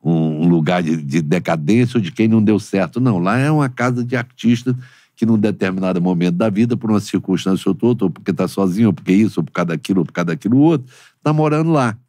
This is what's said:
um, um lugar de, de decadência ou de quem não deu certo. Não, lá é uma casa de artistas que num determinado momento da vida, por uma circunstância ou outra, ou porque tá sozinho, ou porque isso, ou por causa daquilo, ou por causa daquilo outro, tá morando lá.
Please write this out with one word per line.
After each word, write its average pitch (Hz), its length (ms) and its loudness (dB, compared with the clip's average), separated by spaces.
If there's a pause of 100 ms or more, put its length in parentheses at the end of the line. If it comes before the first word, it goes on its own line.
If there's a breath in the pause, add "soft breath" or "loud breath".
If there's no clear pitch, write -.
um, 80 400 0
um 87 60 4
lugar 87 340 2
de, 80 140 -2
de 76 240 -4
decadência 85 760 0
ou 107 40 0
de 82 80 -6
quem 113 160 0
não 110 160 4
deu 104 160 2
certo. 95 420 -2
Não, 117 180 2
lá 95 200 0
é 139 120 0
uma 151 180 2
casa 123 340 -2
de 123 140 -4
artistas 120 580 -2 (400 loud breath)
que - 120 -2
num 113 120 4
determinado 95 640 0
momento 87 360 0
da 113 120 2
vida, 113 280 0
por 110 140 -4
uma 104 100 2
circunstância 95 720 -2
ou 92 120 0
outra, 117 240 2
ou 87 40 0
porque - 220 -6
tá 87 160 -2
sozinho, 98 400 0
ou 95 60 2
porque 92 180 -2
isso, 98 280 2
ou 82 40 -2
por - 80 -12
causa 87 160 -4
daquilo, 85 320 -2
ou 80 60 -2
por - 60 -14
causa 87 140 -4
daquilo 92 320 -2
outro, 147 320 2 (320 soft breath)
tá 147 80 -2
morando 156 400 0
lá. 123 260 0 (120)